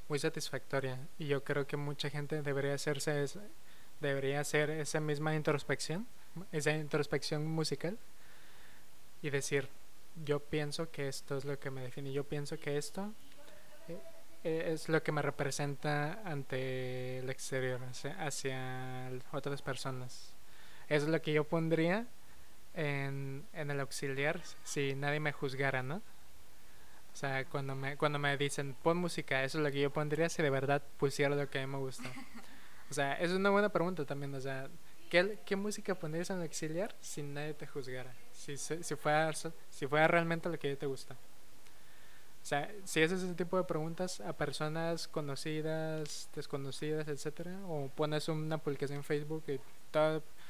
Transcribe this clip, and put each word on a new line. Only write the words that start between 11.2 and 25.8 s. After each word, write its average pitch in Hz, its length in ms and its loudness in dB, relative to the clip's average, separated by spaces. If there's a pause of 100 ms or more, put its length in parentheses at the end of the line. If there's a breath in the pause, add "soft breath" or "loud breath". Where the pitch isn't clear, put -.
es 131 80 -2
lo 143 140 -2
que 139 120 -4
me 131 120 -4
define, 135 300 -4
yo 139 120 0
pienso 147 340 -2
que 143 200 0
esto, 196 340 -2 (760 loud breath)
eh, 170 100 -4 (460)
eh, 160 280 2
es 156 160 -2
lo 160 140 6
que 156 100 2
me 147 100 2
representa 147 1000 0
ante 131 960 -2
el 127 120 -2
exterior, 127 540 0
hacia, 139 400 -4
hacia 127 840 -2
el-, 127 140 -4 (100)
otras 139 300 -2
personas". 127 720 -4 (560 loud breath)
Eso 147 180 6
es 160 60 4
lo 160 100 4
que 156 100 0
yo 151 120 4
pondría 165 640 4 (680 loud breath)
en, 139 800 0
en 147 180 -2
el 143 100 0
auxiliar 139 600 0 (240)
si 139 300 0
nadie 143 260 0
me 151 120 2
juzgara, 135 500 0